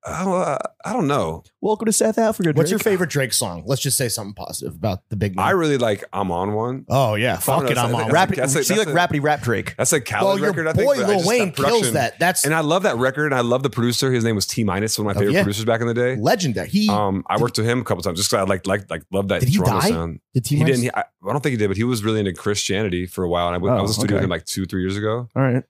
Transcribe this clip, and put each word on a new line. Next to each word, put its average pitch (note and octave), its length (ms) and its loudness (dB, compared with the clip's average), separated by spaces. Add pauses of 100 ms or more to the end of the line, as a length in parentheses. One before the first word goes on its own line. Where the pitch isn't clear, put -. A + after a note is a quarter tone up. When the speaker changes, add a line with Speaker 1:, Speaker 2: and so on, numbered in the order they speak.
Speaker 1:
I D3 180 -6
don't, F#3+ 180 0
uh, D3+ 160 0 (280)
I G#3+ 80 -6
don't G#3+ 140 0
know. F2+ 360 -2 (160)
Speaker 2:
Welcome G#3+ 280 -2
to A3+ 40 2
South A3 260 2
Africa, G#3+ 380 2
Speaker 3:
What's D3 160 2
your A3 80 0
Speaker 2:
Drake. G#3+ 140 2
Speaker 3:
favorite F3+ 160 0
Drake C3 240 -2
song? F2 320 -4
Let's C3 160 0
just C3 160 0
say B2+ 100 0
something G#2 260 -6
positive - 400 -10
about F#2 360 -2
the A2 80 -4
big G2 180 0
man. F#2+ 100 0
Speaker 1:
I C3+ 60 4
really D#3+ 260 2
like A2 360 0
I'm F#2+ 180 -2
On F#2 220 -2
One. A#2+ 340 -4
Speaker 3:
Oh, B2 280 2
yeah. A#2 160 2
Speaker 1:
I - 40 2
don't - 60 -6
Speaker 3:
Fuck C#3+ 220 2
Speaker 1:
know, B2+ 80 0
Speaker 3:
it, C3 60 0
I'm A#2+ 140 0
Speaker 1:
that's, A#2 140 -2
Speaker 3:
on. A2+ 60 -2
Speaker 1:
that's, F3+ 200 4
Speaker 2:
Rappy-, F#3+ 60 -2
Speaker 1:
that's C3+ 180 0
a, D3+ 80 2
Speaker 2:
so F#3 100 0
you G#3 120 2
Speaker 1:
that's D3+ 100 -4
Speaker 2:
like F3 140 2
Speaker 1:
a, F3 40 -4
Speaker 2:
rappity D3 80 0
rap D3 200 0
Drake? G2+ 360 -2
Speaker 1:
that's C3+ 140 0
a D#3+ 80 2
Khaled A2 240 -2
Speaker 3:
Well, G3 160 2
your G3 80 0
Speaker 1:
record, E3+ 200 -2
I D#3+ 60 -2
think, G#3+ 140 2
Speaker 3:
boy C#4+ 80 4
Speaker 1:
but A#3+ 80 0
I F#3+ 60 0
Speaker 3:
Lil G3+ 80 4
Speaker 1:
just, F3 100 2
Speaker 3:
Wayne A3+ 200 2
Speaker 1:
that D#3 80 -8
production. F3 260 2
Speaker 3:
kills A#2+ 120 0
that. B2+ 260 -2
That's E3+ 260 2
Speaker 1:
And D3 100 2
I E3 60 2
love D#3+ 220 2
that F3 120 2
record. C3+ 380 0
I B2+ 80 2
love A#2+ 200 2
the C3+ 80 0
producer. A#2+ 420 0
His A#2+ 120 2
name A2+ 120 2
was G2 120 -2
T - 160 -2
Minus, G2+ 340 0
one G#2+ 120 -2
of G2 60 0
my - 20 0
Speaker 3:
Oh, - 20 0
Speaker 1:
favorite G2+ 140 2
Speaker 3:
yeah. F#3+ 100 4
Speaker 1:
producers G#2 220 -2
back A2+ 160 2
in A#2+ 60 -2
the A#2 60 -2
day. B2 220 0
Speaker 3:
Legendary. B2 540 0
He G#3 200 2
Speaker 1:
Um, G2+ 400 0
I F#2 60 0
Speaker 3:
did G#2+ 80 2
Speaker 1:
worked A#2+ 140 0
with A2 100 0
him B2 140 0
a - 20 -6
couple F#2 180 -2
times E2+ 180 -4
just G2+ 120 0
'cause A#2 80 2
I G2 40 2
like, F#2+ 220 -2
like, F#2+ 240 -2
like, E2 220 -8
love G2 160 -2
that F2+ 140 0
Speaker 3:
Did B2+ 80 2
he F3 80 4
Speaker 1:
Toronto A#2 240 2
Speaker 3:
die? F3 80 2
Speaker 1:
sound. E2+ 320 -4 (120)
Speaker 3:
Did B2+ 120 0
T C#3+ 100 0
Speaker 1:
He D3 80 4
Speaker 3:
Minus C#3 160 4
Speaker 1:
didn't. A#2+ 40 0
He, B2 140 -2
I, - 40 -2 (260)
I G2+ 60 -2
don't C#3 100 -2
think D3+ 80 0
he A#2+ 60 -2
did, G#2 100 2
but G2 100 0
he A2 60 0
was A#2 220 0
really A2 140 0
into G2+ 140 0
Christianity G2 720 -2
for F#2 200 -4
a F2 40 -2
while. F2 180 0
And F2 80 -2
I - 20 -2
went, F#2 180 0
I G#2 40 2
Speaker 2:
Oh, - 20 0
Speaker 1:
was G2+ 100 0
in - 0 -
the - 40 0
studio G#2 200 0
Speaker 2:
okay. F#2 60 0
Speaker 1:
with - 20 0
him, F#2+ 60 0
like, E2+ 160 -4
two, F#2+ 200 -6
three F#2 160 -4
years F#2+ 140 -2
ago. G#2+ 400 -4
Speaker 2:
All B2+ 60 2
right. B2+ 140 2 (140)